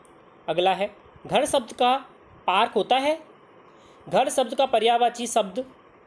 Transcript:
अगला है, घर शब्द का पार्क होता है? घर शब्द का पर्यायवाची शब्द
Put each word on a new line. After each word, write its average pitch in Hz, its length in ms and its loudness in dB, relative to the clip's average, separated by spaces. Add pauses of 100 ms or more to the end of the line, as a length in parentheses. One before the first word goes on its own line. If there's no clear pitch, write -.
(480)
अगला 180 260 0
है, 190 220 -6 (300)
घर 196 180 0
शब्द 277 280 -2
का 254 240 2 (500)
पार्क 202 260 2
होता 220 240 0
है? 294 240 0 (880)
घर 214 200 2
शब्द 254 260 -2
का 269 120 2
पर्यायवाची 233 600 2
शब्द 214 380 -2 (420)